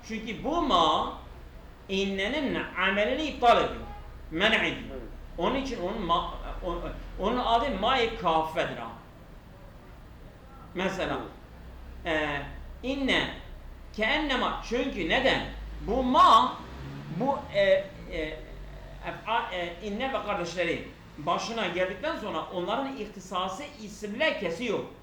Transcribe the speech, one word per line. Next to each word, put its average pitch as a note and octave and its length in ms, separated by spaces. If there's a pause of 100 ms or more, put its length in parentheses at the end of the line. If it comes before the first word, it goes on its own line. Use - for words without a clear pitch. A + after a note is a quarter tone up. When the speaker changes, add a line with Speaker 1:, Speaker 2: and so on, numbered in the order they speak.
Speaker 1:
Çünkü G#3+ 360
bu D#4+ 180
ma F3 500 (760)
innenin G3 680 (300)
amelini A3+ 340
iptal A#3+ 340
ediyor. - 240 (500)
Mena G3 240
ediyor. E3 280 (100)
Speaker 2:
Evet. B2+ 100 (360)
Speaker 1:
Onun G#3 160
için A#3 280
onun G3 260
ma-, F3 220 (360)
o-, F3 140 (400)
onun A3+ 180
adı A#3+ 320 (100)
ma-i A3+ 380
kafedir D#3+ 580
ha. A#2 120 (1900)
Mesela, F3 440 (840)
Speaker 2:
Evet. D#3 180 (600)
Speaker 1:
e, A#3+ 60
inne, A3+ 400 (680)
ke G#3 80
ennema. C4 640
Çünkü A3 400
neden? G#3+ 320 (460)
Bu A#3+ 160
ma, C4+ 540 (640)
bu, C4+ 180 (160)
e, G3+ 60 (520)
e, D#3 260 (680)
ef'a-, A3 460
e, F3 300
inne A3 300
ve G#3+ 140
kardeşleri F3 640 (300)
başına F#3+ 480
geldikten F#3 500
sonra F3 240 (140)
onların A#3 420
ihtisası G3 680 (200)
isimle G#3+ 560
kesiyor. F#3+ 400 (240)